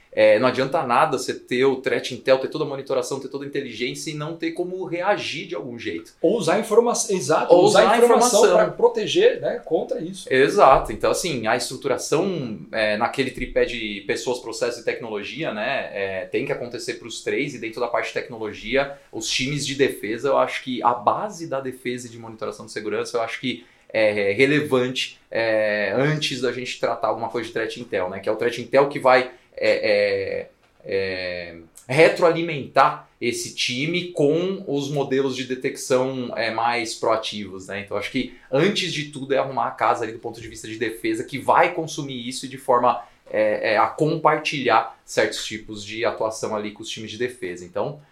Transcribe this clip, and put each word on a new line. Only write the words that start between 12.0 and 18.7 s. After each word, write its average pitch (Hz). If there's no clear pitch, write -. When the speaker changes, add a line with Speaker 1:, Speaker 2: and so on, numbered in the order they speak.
Speaker 1:
é, 107
naquele 120
tripé 123
de 110
pessoas, 120
processos -
e -
tecnologia, 117
né, 107
é, 95
tem 117
que -
acontecer -
pros -
três. 123
E -
dentro 113
da 117
parte 110
de -
tecnologia, 110